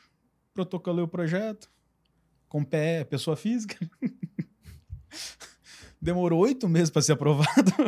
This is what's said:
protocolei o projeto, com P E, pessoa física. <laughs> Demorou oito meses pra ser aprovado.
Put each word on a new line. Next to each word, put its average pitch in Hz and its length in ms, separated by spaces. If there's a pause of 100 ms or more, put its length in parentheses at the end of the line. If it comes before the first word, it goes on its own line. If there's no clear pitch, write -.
(540)
protocolei 175 500
o 165 40
projeto, 180 600 (800)
com 151 140
P 160 140
E, 156 280
pessoa 151 300
física. 214 420 (240)
<laughs> - 520 (1500)
Demorou 170 400
oito 254 260
meses 165 220
pra 151 120
ser 147 120
aprovado. 151 580 (160)